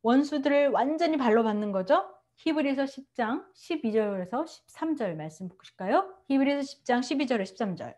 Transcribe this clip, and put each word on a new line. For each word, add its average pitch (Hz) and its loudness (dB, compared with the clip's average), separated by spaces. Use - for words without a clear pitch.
원수들을 285 2
완전히 311 0
발로 233 4
받는 208 0
거죠. 233 2
히브리서 277 0
십 - -14
장 247 -4
십이 311 -4
절에서 208 -2
십삼 - -6
절 196 -4
말씀 156 -10
보실까요? 294 -4
히브리서 269 2
십 - -12
장 247 2
십이 277 -2
절에 233 0
십삼 190 -6
절. - -12